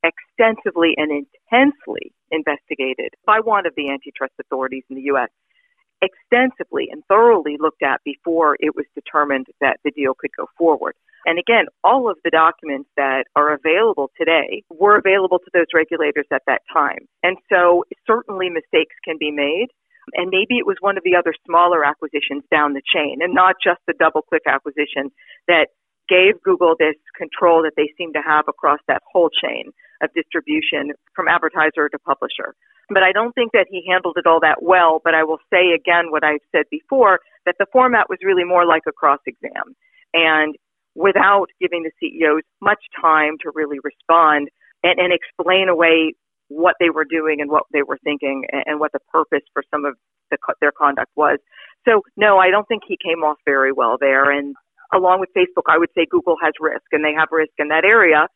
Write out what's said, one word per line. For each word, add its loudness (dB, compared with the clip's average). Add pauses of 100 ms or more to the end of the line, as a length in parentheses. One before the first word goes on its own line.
extensively -2
and -4
intensely -2 (200)
investigated -6 (100)
by 2
one -2
of -6
the -6
antitrust -10
authorities -8
in -12
the -14
U -2
S, -2 (720)
extensively -2
and -18
thoroughly 4
looked -4
at -2
before 0
it -2
was -8 (100)
determined -4 (140)
that 0
the -2
deal -4
could -10
go -8 (120)
forward. 0 (320)
And 0
again, 0 (180)
all 2
of -6
the -2
documents 0
that -2 (120)
are 2
available 0
today -2
were 4
available 2
to -10
those 2
regulators -2
at -2
that -2 (100)
time. -2 (160)
And -2 (160)
so 4 (220)
certainly -4
mistakes -4
can -8
be -4
made. -4 (460)
And -6
maybe -2
it -2
was -2
one -2
of -8
the 2
other 0 (120)
smaller 2
acquisitions -6
down 0
the -6
chain, -4
and -4
not 4
just 0
the -4
DoubleClick -2
acquisition -4 (340)
that 2 (400)
gave 4
Google 2
this 0 (200)
control 0
that -4
they -2
seem -10
to -4
have 0
across -2
that -2 (100)
whole 2
chain -6 (320)
of -4
distribution -4 (180)
from -2
advertiser 0
to -12
publisher. -8 (320)
But 2
I 4
don't -2
think -2
that 2
he -10
handled -2
it -2
all 6
that 2
well. 4
But 2
I 2
will -2 (140)
say 4
again 0
what -2
I've -2
said 0
before, 2 (240)
that -2
the 0
format 2
was -8
really 0
more 2
like 2
a -6
cross 0
exam, -12 (380)
and 0 (400)
without 2 (140)
giving -4
the -8
C -8
E 0
Os 0 (180)
much -2 (180)
time 2
to -10
really -6
respond 2 (340)
and, 2
and 0
explain -2
away 2 (340)
what 0
they 2
were -4
doing -4
and -4
what 0 (100)
they 0
were -8
thinking -6
and, -6
and -6
what -2
the -8 (140)
purpose -2
for -6
some -6
of -4 (380)
the, -4 (220)
their 2
conduct -2
was. 0 (480)
So, 4 (140)
no, 4
I 4
don't 0
think -6
he -6
came -4
off -2
very 2
well 0
there. 2
And -6 (360)
along 2
with -4
Facebook, 0
I 4
would 0
say 0
Google 0
has -2
risk, -6
and -2
they -2
have 0
risk -2
in -4
that 0
area. 4